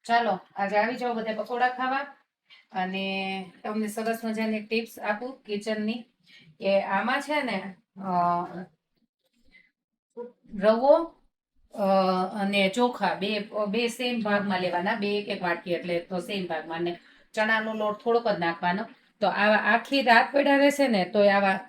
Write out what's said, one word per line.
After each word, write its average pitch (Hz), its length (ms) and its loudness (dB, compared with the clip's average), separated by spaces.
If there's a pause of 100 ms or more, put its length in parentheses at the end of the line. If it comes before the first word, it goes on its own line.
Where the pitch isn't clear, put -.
ચાલો, 233 320 2 (160)
આજે 196 220 0
આવી 226 180 0
જાઓ 247 180 -4
બધા 214 300 -4
પકોડા 247 260 0
ખાવા. 262 460 -4 (560)
અને 190 760 -4 (180)
તમને 214 240 -4
સરસ 226 360 -4
મજાની 220 360 -2
ટિપ્સ 220 400 -6
આપું 220 440 -6
કિચનની, 214 640 -6 (540)
કે 196 220 2
આમાં 220 400 -2
છે 285 220 -2
ને, 196 320 -6 (260)
અ, 190 100 -6 (2500)
રવો, 262 560 6 (580)
અ, 208 120 -2 (480)
અને 196 360 0
ચોખા 240 440 0
બે, 208 360 -4 (180)
બે 226 200 -2
સેમ 240 340 -4
ભાગમાં 202 380 0
લેવાના, 180 360 0
બે 202 240 -2
એક 202 100 -8
એક 196 120 -6
વાટકી 175 320 -4
એટલે 170 260 -4
તો 180 200 -6
સેમ 190 260 -6
ભાગમાં. 165 320 -8
અને 170 220 -4 (340)
ચણાનો 220 400 0
લોટ 214 280 -4
થોડોક 233 260 2
જ 180 120 0
નાખવાનો. 175 440 -2 (380)
તો 202 60 2
આવા 202 280 4
આખી 226 460 2
રાત 240 320 6
પડ્યા 285 240 4
રહેશે 277 300 4
ને, 202 180 2
તોય 202 240 4
આવા 196 400 4